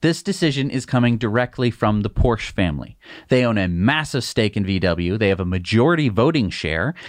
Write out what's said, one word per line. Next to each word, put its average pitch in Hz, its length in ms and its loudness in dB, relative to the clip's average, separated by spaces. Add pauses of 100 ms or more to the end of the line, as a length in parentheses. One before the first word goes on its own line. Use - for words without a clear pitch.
this 170 220 0
decision 143 480 -2
is 127 160 -4
coming 120 300 2
directly 120 520 0
from 107 320 0
the 104 80 -2
Porsche - 420 0
family. 80 460 -2 (320)
They 127 160 4
own 110 140 0
a 92 80 0
massive 123 560 0
stake 107 340 -2
in 101 80 -2
V 95 140 0
W. 87 380 0
They 107 120 2
have 95 100 0
a 92 60 -2
majority 117 640 2
voting 113 400 2
share, 85 460 -4 (140)